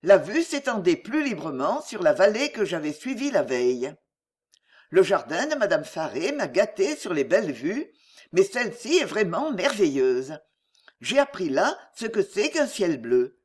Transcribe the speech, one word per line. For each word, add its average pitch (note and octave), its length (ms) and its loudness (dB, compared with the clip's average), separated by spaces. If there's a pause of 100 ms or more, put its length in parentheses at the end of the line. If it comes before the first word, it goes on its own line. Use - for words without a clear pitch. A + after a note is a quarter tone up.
la F#3+ 140 8
vue G3+ 260 0
s'étendait A3 540 0
plus D4 260 -2
librement D#3+ 580 -2
sur G3 220 -8
la D#3 80 6
vallée G#3+ 400 2
que G#3+ 140 -2
j'avais D3+ 260 -4
suivie C4 400 -6
la G#3+ 120 2
veille. B2+ 500 0 (960)
Le F#3 140 4
jardin F3+ 420 0
de D4+ 100 -2
madame - 300 0
Faré D#3+ 480 -4
m'a B3 140 -4
gâté G#3 500 0
sur F#3 160 -8
les C#3+ 100 0
belles D#3+ 300 0
vues, F3 400 -6 (380)
mais F3+ 120 4
celle-ci A#3+ 560 -2
est C4+ 60 0
vraiment G#3 460 -2
merveilleuse. D3 840 0 (640)
J'ai - 160 0
appris C#4 320 0
là G#3 280 2 (180)
ce A3+ 100 -8
que G#3+ 160 0
c'est G3+ 280 0
qu'un C#4+ 180 0
ciel E3 340 -2
bleu. B2 440 2